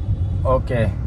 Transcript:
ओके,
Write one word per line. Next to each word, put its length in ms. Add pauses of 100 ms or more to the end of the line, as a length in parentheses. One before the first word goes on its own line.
(460)
ओके, 380 (220)